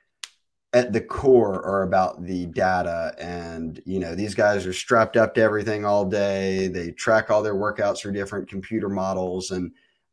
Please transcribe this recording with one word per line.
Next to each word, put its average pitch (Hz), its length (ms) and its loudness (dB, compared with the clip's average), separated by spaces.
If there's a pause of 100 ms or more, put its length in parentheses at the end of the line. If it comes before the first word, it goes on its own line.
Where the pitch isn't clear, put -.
(760)
at 123 180 2
the 110 80 2
core 117 640 4
are 98 180 0
about 92 420 0
the 90 220 -4
data, 87 720 0
and, 85 680 -10
you 92 140 -2
know, 85 140 -6
these 98 200 -4
guys 104 320 2
are 92 80 -4
strapped 113 420 2
up 110 180 4
to 120 60 2
everything 107 460 2
all 104 180 2
day. 98 640 0
They 87 220 -6
track 110 400 0
all 107 120 4
their 104 120 -2
workouts 104 460 -2
through 101 120 -8
different 98 360 -6
computer 98 420 -6
models 92 600 -4
and, 90 220 -6 (400)